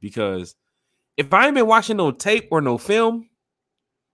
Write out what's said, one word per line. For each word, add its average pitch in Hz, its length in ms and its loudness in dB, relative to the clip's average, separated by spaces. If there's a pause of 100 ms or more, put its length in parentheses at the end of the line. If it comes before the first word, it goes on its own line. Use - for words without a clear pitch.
because 95 540 -6 (640)
if 143 180 -4
I 233 120 4
ain't 294 80 0
been 247 120 2
watching 220 320 2
no 160 140 2
tape 220 380 -2
or 160 120 0
no 123 160 0
film, 226 500 -2 (840)